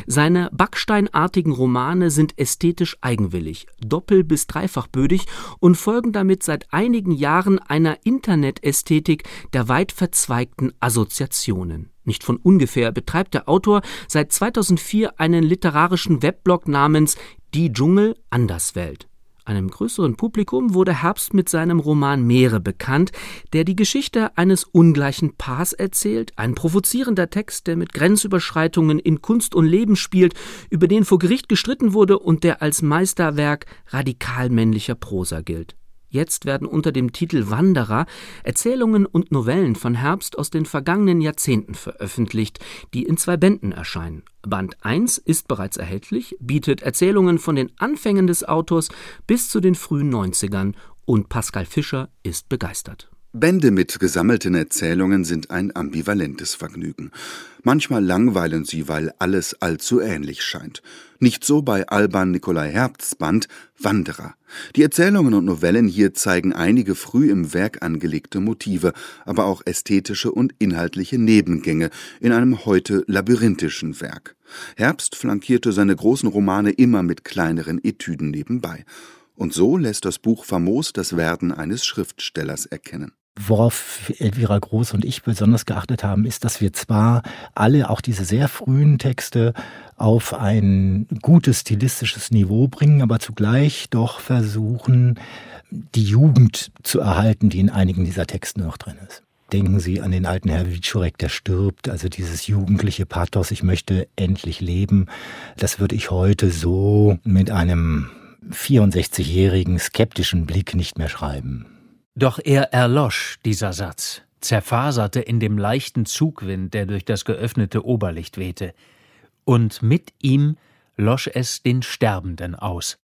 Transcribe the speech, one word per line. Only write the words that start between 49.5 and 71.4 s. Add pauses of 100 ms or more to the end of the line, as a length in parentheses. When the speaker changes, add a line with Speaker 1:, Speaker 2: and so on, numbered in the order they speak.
Speaker 1:
den
frühen
Neunzigern, (300)
und
Pascal
Fischer (140)
ist
begeistert. (200)
Speaker 2:
Bände
mit
gesammelten
Erzählungen
sind
ein
ambivalentes
Vergnügen. (500)
Manchmal
langweilen
sie,
weil
alles
allzu
ähnlich
scheint. (380)
Nicht
so
bei
Alban
Nikolai
Herbsts
Band (300)
Wanderer. (420)
Die
Erzählungen
und
Novellen
hier
zeigen
einige
früh
im
Werk
angelegte
Motive, (320)
aber
auch
ästhetische
und
inhaltliche
Nebengänge (280)